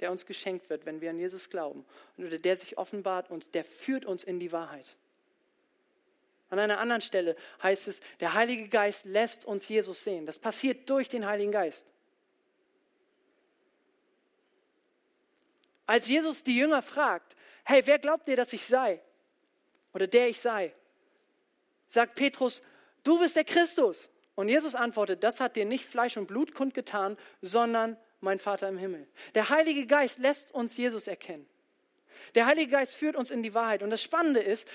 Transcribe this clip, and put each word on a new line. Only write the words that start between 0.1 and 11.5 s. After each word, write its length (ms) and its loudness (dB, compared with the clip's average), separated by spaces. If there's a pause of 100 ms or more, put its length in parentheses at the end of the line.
uns 140 -8
geschenkt 440 -8
wird, 160 -6
wenn 140 -10
wir 100 -6
an 80 -8
Jesus 320 -8
glauben, 360 -8 (320)
und 260 -8
der 140 2
sich 200 -12
offenbart 540 -6
uns, 200 -12
der 120 -4
führt 400 -6
uns 220 -6
in 160 -6
die 100 -8
Wahrheit. 460 -10 (1500)
An 100 -2
einer 200 2
anderen 220 0
Stelle 360 -2 (260)
heißt 240 0
es, 140 -8 (180)
der 140 -2
Heilige 340 2
Geist 380 0
lässt 400 -2
uns 240 -6
Jesus 340 -2
sehen. 220 -6
Das 120 -10
passiert 520 -4
durch 180 0
den 180 -6
Heiligen 280 0